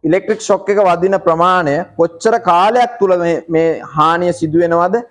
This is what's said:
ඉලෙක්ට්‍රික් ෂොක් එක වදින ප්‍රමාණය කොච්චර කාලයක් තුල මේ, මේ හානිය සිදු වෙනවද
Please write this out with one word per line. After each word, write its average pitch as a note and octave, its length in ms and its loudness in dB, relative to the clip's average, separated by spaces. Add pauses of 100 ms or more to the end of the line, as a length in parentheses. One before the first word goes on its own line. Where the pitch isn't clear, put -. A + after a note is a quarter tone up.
ඉලෙක්ට්‍රික් F#3+ 380 -2
ෂොක් G3 280 -2
එක G3+ 80 2
වදින F#3 420 2
ප්‍රමාණය E3+ 560 2 (220)
කොච්චර A3 420 0
කාලයක් A3 600 2
තුල F#3 180 2
මේ, E3+ 320 -2
මේ D#3+ 320 0
හානිය E3+ 520 0
සිදු D#3+ 260 -2
වෙනවද F3 360 0 (160)